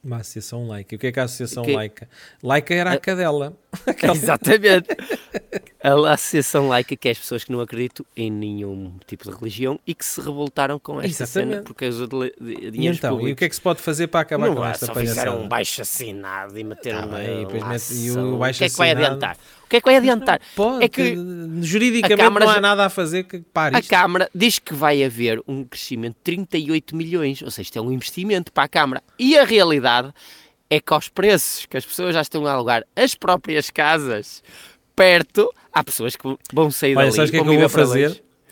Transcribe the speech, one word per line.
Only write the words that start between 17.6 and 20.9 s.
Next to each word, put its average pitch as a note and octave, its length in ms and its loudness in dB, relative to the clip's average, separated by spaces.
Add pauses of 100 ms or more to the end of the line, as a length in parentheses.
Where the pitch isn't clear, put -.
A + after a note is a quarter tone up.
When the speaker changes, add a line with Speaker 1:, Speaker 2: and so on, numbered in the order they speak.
Speaker 2:
uma A2+ 100 -8
Speaker 1:
mete, A#2+ 200 -8
e A#2+ 160 -4
o - 40 -4
Speaker 2:
ação. B2+ 200 -2
O B2 40 -4
Speaker 1:
baixo B2+ 220 -4
Speaker 2:
que F#3 60 0
é E3+ 40 0
que - 80 -6
vai E3+ 140 4
Speaker 1:
assinado? D3 240 2
Speaker 2:
adiantar? A2 220 -6 (260)
O - 60 -20
que - 60 2
é A#3 60 6
que - 40 -2
vai C4 100 8
Speaker 1:
Mas B3 100 6
não C4 80 6
Speaker 2:
adiantar? A3 280 0 (140)
Speaker 1:
pode, A#3+ 300 0
Speaker 2:
É - 40 2
que B3 260 0 (460)